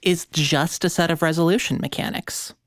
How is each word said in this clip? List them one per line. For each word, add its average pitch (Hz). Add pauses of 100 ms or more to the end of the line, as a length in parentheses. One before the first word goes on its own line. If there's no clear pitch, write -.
is 175
just 151
a 180
set 170
of 160
resolution 165
mechanics. - (120)